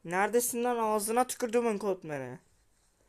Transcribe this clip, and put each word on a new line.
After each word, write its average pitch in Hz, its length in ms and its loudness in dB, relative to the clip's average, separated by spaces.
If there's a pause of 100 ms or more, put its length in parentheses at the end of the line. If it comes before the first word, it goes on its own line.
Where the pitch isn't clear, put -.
Neredesin 214 580 0
lan? 247 140 0
Ağzına 220 500 2
tükürdüm 233 400 0
Encodman'e. 165 720 -4 (680)